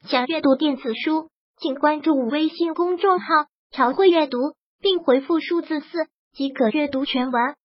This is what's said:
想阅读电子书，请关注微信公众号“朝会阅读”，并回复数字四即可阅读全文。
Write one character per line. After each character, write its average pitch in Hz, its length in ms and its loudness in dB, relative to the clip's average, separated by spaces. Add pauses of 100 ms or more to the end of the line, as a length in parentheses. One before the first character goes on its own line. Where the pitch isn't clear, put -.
想 254 160 0
阅 311 160 -4
读 269 140 4
电 294 200 0
子 233 200 -6
书， 311 340 -4 (320)
请 269 140 -4
关 302 260 0
注 302 140 2
微 277 320 0
信 330 260 -2
公 349 240 -2
众 370 220 2
号 - 80 -10 (420)
“朝 269 240 0
会 381 160 6
阅 330 160 4
读”， 247 140 -6 (420)
并 381 220 0
回 269 180 4
复 320 180 0
数 339 220 -2
字 311 200 -6
四 - 60 -20 (460)
即 277 160 -4
可 240 220 0
阅 294 160 0
读 277 180 -2
全 254 240 -2
文。 254 360 -2